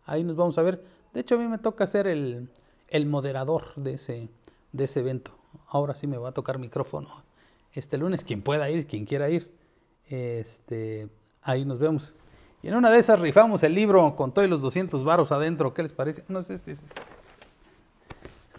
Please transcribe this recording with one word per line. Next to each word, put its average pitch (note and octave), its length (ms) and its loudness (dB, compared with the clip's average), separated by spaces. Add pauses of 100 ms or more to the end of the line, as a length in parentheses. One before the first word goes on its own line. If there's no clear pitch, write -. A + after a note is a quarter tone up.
Ahí D#3 200 -4
nos E3 100 -4
vamos E3+ 220 0
a E3 40 2
ver. F3+ 220 0 (300)
De B3 80 -4
hecho, B3 140 0
a - 20 4
mí A#3 100 -4
me A3+ 100 -6
toca A3 300 -2
ser G3+ 180 0
el, C3 440 -4 (400)
el D3+ 160 0
moderador C#3 720 -2
de C3+ 160 -6
ese, A#2 340 -10 (460)
de C3+ 100 -4
ese C#3 160 -2
evento. C3 320 -4 (360)
Ahora C#3+ 280 -2
sí - 100 -10
me C#3+ 120 -4
va A#2+ 120 -10
a B2+ 40 -12
tocar C3+ 260 -6
micrófono C3+ 640 -8 (480)
este C#3 260 -8
lunes. F3+ 280 -4
Quien G#2 160 -6
pueda C#3+ 280 0
ir, D#3 160 -2
quien G#2 200 -8
quiera C#3+ 240 -2
ir, E3+ 200 -2 (600)
este, A2+ 960 -8 (340)
ahí C3+ 220 -2
nos C3+ 160 -4
vemos. D3+ 340 0 (480)
Y - 60 -12
en G3 80 -2
una A#3+ 160 6
de A#3 80 10
esas A3 220 6
rifamos F#3+ 420 6
el D#3+ 120 4
libro F#3+ 420 6
con C3 160 -2
todos G3+ 160 4
los D#3+ 120 2
doscientos C#3 440 -2
varos D#3+ 260 4
adentro. D3+ 420 0
¿Qué E3+ 100 -4
les D#3 100 -8
parece? D3+ 340 -6
No F#3 160 -6
sé, F#3+ 120 -12
este, E3 180 -14
este. D3 120 -16 (1700)